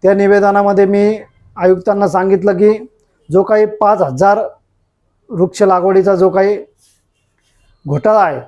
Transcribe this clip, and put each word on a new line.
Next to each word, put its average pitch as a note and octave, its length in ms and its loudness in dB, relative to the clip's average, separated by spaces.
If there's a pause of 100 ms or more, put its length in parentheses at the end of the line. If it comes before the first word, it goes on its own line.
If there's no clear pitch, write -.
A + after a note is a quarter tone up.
त्या G3 120 2
निवेदनामध्ये G3+ 680 2
मी G3+ 340 0 (380)
आयुक्तांना F#3 520 0
सांगितलं F#3+ 440 0
की G#3+ 340 0 (460)
जो F#3 100 2
काही G#3+ 240 0
पाच G#3+ 360 0
हजार F3 360 0 (920)
वृक्ष F#3 320 -2
लागवडीचा F#3+ 520 2
जो F3+ 160 2
काही G3 260 0 (1300)
घोटाळा G#3 340 0
आहे D3+ 260 -4